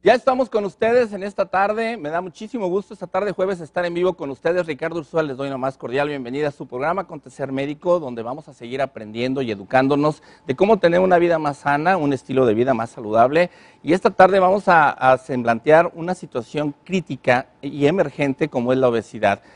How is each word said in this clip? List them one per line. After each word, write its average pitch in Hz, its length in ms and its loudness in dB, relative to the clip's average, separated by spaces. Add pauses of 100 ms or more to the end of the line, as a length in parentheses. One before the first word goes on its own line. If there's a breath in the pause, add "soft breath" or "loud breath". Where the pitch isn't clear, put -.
Ya 214 100 6
estamos 254 360 0
con 208 140 -2
ustedes 226 480 0
en 196 100 -10
esta 196 260 -6
tarde, 214 500 -2
me 151 120 -8
da 170 120 -4
muchísimo 214 460 -8
gusto 196 260 -4
esta 185 140 -14
tarde 190 260 -4
jueves 185 260 -4
estar 170 260 -6
en 170 80 -4
vivo 180 200 0
con 156 160 -10
ustedes. 170 360 -2
Ricardo 160 340 -6
Ursúa, 160 220 -4
les 143 140 -4
doy 139 120 -8
una 139 100 -8
más 135 180 -4
cordial 135 320 -4
bienvenida 139 400 -6
a 143 40 -4
su - 140 -16
programa 156 360 -4
Acontecer 139 500 -12
Médico, 147 480 -2
donde 120 240 -8
vamos 135 240 -10
a 143 60 -20
seguir 123 280 -8
aprendiendo 123 600 -4
y 120 100 -4
educándonos 135 720 0 (220 soft breath)
de 135 100 -4
cómo 202 220 4
tener 175 240 2
una 185 160 4
vida 170 220 2
más 143 180 -4
sana, 151 400 0
un 143 160 0
estilo 131 320 0
de 107 80 4
vida 123 200 2
más 117 180 -4
saludable. 127 580 2 (340 soft breath)
Y 135 80 -2
esta 190 200 2
tarde 190 280 6
vamos 190 300 2
a, 156 220 6
a 131 260 2
semblantear 123 760 2
una 170 220 -6
situación 147 580 -8 (120)
crítica 135 640 -2 (140)
y 143 260 0
emergente 151 600 0
como 127 240 -2
es 131 80 2
la 131 80 2
obesidad. 107 540 0 (140 soft breath)